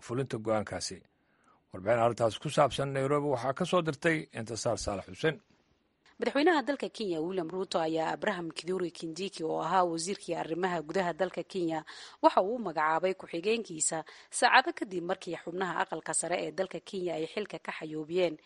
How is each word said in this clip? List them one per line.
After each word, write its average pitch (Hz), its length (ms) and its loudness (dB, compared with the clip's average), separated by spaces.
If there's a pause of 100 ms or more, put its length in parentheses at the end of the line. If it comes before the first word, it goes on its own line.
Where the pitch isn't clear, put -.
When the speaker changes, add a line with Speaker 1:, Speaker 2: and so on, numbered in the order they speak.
Speaker 1:
fulinta 123 360 -4
go'aankaasi. 107 640 -2 (720)
Warbixin 101 260 2
arrintaas 117 400 4
ku 156 100 -6
saabsan 139 440 2
Nairobi 143 400 2
waxaa 127 200 0
ka 180 120 -2
soo 175 160 4
dirtay 156 520 0
Intisaar 113 440 -2
Saalax 98 320 -4
Xuseen. 151 300 -2 (800)
Speaker 2:
Madaxweynaha 285 480 4
dalka 254 220 -2
Kenya 180 320 -2
William 175 260 -2
Ruto 185 320 -2
ayaa 160 320 2
Abraham 170 400 -2
Kithure 180 400 -4
Kindiki 165 520 -6
oo 160 180 0
ahaa 180 260 4
wasiirkii 170 480 -4
arrimaha 165 460 -2
gudaha 170 320 0
dalka 175 300 -2
Kenya 160 400 -2 (380)
waxa 294 200 6
uu 202 140 0
u 254 40 -4
magacaabay 160 560 2
ku-xigeenkiisa 170 880 -2 (260)
saacado 262 460 6
kadib 185 280 -4
markii 175 400 -4
xubnaha 175 400 -2
aqalka 160 300 -4
sare 165 220 0 (120)
ee 156 40 -6
dalka 175 280 -6
Kenya 180 360 -6
ay 160 120 -2
xilka 202 360 -8
ka - 80 -8
xayoobiyeen 156 640 0 (100)